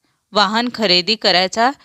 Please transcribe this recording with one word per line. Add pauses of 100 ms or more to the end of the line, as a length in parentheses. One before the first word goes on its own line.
(320)
वाहन
खरेदी
करायचा (140)